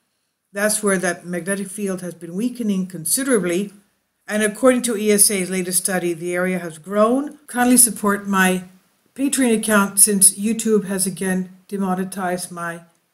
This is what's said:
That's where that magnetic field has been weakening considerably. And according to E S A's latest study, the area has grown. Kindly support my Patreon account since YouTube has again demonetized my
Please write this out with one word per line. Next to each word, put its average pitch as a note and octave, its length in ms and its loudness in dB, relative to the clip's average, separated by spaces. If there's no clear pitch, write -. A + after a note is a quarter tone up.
That's G#3 300 -2
where G3 160 2
that F3 260 -4
magnetic F3+ 440 -6
field F#3+ 340 -6
has F3 140 -10
been E3+ 180 -14
weakening G#3 540 -2
considerably. F#3+ 840 -2
And G#3+ 140 -2
according B3 420 4
to A#3+ 140 -2
E G#3+ 140 2
S G3+ 180 4
A's F#3+ 220 -2
latest F#3 320 -2
study, F3 300 -2
the F3 200 -6
area F#3 240 0
has E3 220 -10
grown. A3 640 0
Kindly B3 320 4
support G3+ 500 2
my F#3 360 2
Patreon C4+ 420 0
account G#3 440 2
since G3+ 400 2
YouTube G#3+ 460 0
has F#3+ 200 -4
again F#3 500 -4
demonetized F#3 840 -4
my E3+ 300 -10